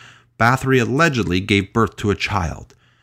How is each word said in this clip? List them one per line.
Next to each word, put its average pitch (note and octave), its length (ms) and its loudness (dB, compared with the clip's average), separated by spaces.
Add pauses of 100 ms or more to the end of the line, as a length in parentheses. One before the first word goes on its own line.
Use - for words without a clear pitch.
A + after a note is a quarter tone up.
(400)
Bathory B2+ 420 2
allegedly A2+ 560 0
gave G2 340 0
birth A2 260 0
to G#2 120 -2
a F#2 60 0
child. - 580 -6 (280)